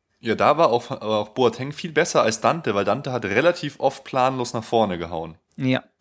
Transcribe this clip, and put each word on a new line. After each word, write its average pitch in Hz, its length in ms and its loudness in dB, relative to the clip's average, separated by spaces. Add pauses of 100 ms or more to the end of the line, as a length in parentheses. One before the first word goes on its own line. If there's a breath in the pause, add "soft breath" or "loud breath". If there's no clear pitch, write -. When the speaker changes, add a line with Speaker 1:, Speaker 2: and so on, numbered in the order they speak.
(220)
Speaker 1:
Ja, 113 120 -2
da 110 240 4
war 160 120 4
auch, 120 200 0
auch 107 400 -2
Boateng 127 420 0
viel 165 200 -10
besser 156 320 2
als 110 180 0
Dante, 135 320 0
weil 101 100 2
Dante 120 280 -2
hat 117 140 -4
relativ 143 540 0
oft - 240 -2
planlos 131 500 -2
nach 113 100 -6
vorne 110 340 2
gehauen. 82 380 -8 (220)
Speaker 2:
Ja, 127 260 -2 (180)